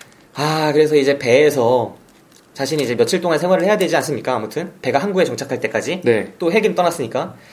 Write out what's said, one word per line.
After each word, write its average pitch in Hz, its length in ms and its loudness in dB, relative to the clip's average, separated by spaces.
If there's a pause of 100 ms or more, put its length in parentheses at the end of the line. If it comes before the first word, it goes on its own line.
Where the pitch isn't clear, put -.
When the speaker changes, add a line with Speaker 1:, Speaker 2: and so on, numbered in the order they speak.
(360)
Speaker 1:
아, 156 380 -2
그래서 151 220 4
이제 139 220 4
배에서 127 800 2 (580)
자신이 143 300 -2
이제 120 120 -2
며칠 120 260 2
동안 165 180 0
생활을 180 260 2
해야 208 120 2
되지 175 180 0
않습니까? 143 400 -2
아무튼 117 360 -6 (100)
배가 139 180 0
항구에 185 260 0
정착할 123 360 -6
때까지 113 420 -4
Speaker 2:
네. 110 340 0
Speaker 1:
또 170 140 -2
헬기는 214 240 0
떠났으니까. 160 600 -4 (180)